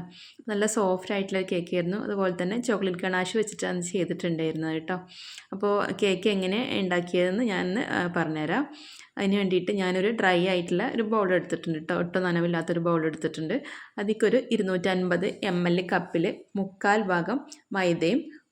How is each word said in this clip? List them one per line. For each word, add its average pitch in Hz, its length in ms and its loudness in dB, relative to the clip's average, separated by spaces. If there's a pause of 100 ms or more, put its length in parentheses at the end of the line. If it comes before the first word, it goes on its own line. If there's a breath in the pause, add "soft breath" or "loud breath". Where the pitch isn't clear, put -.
(500 loud breath)
നല്ല 208 160 0
സോഫ്റ്റ് 185 500 0
ആയിട്ടുള്ള 190 260 0
ഒരു 185 100 -4
കേക്കായിരുന്നു. 175 540 0
അതുപോലെ 196 360 0
തന്നെ 185 160 -2 (100)
ചോക്ലേറ്റ് 190 360 0
ഗണാഷ് 185 340 -2
വെച്ചിട്ടാണ് 185 440 -2 (100)
ചെയ്തിട്ടുണ്ടായിരുന്നത് 160 960 -2
ട്ടോ. 185 100 -2 (560 loud breath)
അപ്പോൾ 202 200 0 (280)
കേക്ക് 190 340 2
എങ്ങനെ 190 240 0 (220)
ഉണ്ടാക്കിയതെന്ന് 180 720 2
ഞാൻ, 180 140 0 (300)
ആ, 185 40 2 (160)
പറഞ്ഞുതരാം. 160 480 0 (520 loud breath)
അതിന് 196 220 2
വേണ്ടിയിട്ട് 180 320 2 (100)
ഞാനൊരു 185 280 2 (100)
ഡ്രൈ 185 200 6 (120)
ആയിട്ടുള്ള 175 320 0 (120)
ഒരു 233 80 0
ബൗൾ 214 300 0
എടുത്തിട്ടുണ്ട് 165 540 0
ട്ടോ. 180 140 -2
ഒട്ടും 175 220 0
നനവില്ലാത്തൊരു 170 640 0
ബൗൾ 170 180 4
എടുത്തിട്ടുണ്ട്. 160 500 -2 (420 loud breath)
അതിലേക്കൊരു 214 420 2 (120)
ഇരുന്നൂറ്റൻപത് 185 760 2 (160)
എം 185 240 0
എൽ 180 240 2
കപ്പിൽ 175 320 0 (320)
മുക്കാൽ 202 460 2
ഭാഗം 185 380 0 (320 loud breath)
മൈദയും 175 500 2 (300 loud breath)